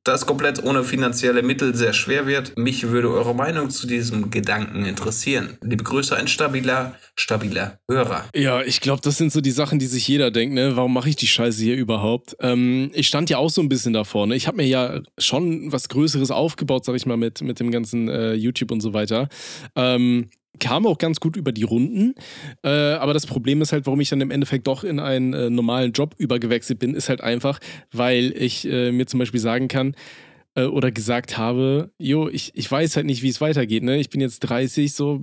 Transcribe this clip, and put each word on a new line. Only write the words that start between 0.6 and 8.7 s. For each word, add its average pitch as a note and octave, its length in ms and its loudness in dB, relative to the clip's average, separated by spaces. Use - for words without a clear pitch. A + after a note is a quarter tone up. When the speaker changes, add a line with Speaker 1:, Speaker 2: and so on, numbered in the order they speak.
Speaker 1:
ohne C3 200 2
finanzielle B2 580 2
Mittel B2+ 320 0
sehr A#2 200 2
schwer C3+ 340 0
wird, C3+ 320 -2
mich A#2+ 300 0
würde A#2+ 200 2
eure A#2 240 2
Meinung D3 380 -2
zu - 160 -6
diesem A#2 420 -2
Gedanken G#2 560 -2
interessieren. A#2 800 -2
Liebe G#2+ 200 -2
Grüße, C3+ 320 0
ein - 120 -2
stabiler, B2+ 640 0
stabiler G2+ 640 -2
Hörer. A#2 360 0
Speaker 2:
Ja, C3 260 2
ich C3 200 -2